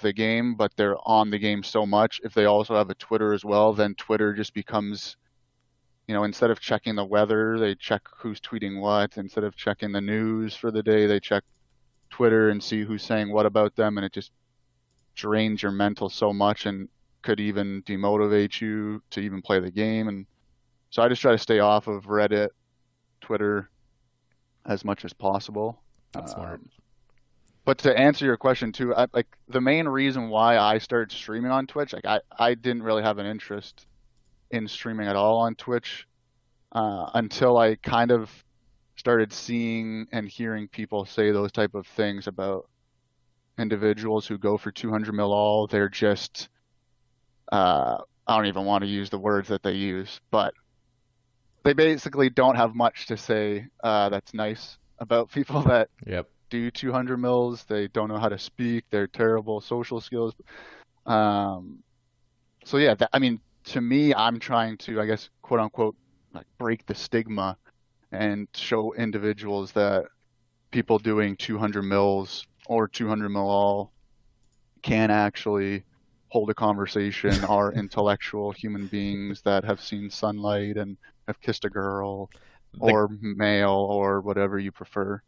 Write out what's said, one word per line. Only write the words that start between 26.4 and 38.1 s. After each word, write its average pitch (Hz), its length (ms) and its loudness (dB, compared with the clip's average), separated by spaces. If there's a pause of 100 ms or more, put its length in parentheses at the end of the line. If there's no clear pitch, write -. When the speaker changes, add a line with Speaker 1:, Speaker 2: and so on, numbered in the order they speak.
Speaker 1:
Um, - 80 -20 (960)
but 135 140 2
to 120 180 4
answer 139 280 6
your 123 120 2
question 123 340 0
too, 120 240 -2
I, 123 160 4
like, 120 160 0 (220)
the 127 100 0
main 147 280 2
reason 131 420 -2
why 113 280 6
I 107 200 4
started 113 340 -2
streaming 120 400 -6
on 135 160 0
Twitch, 147 260 -4
like, - 120 -12
I, 107 160 0 (160)
I 120 160 4
didn't 120 300 -4
really 110 200 0
have 104 140 2
an 101 80 -6
interest 104 600 -10 (640)
in 110 160 -4
streaming 110 400 -8
at 101 100 -2
all 110 220 4
on 113 160 0
Twitch, - 520 -6 (640)
uh, 104 440 -4
until 120 420 4
I 110 180 6
kind 120 360 0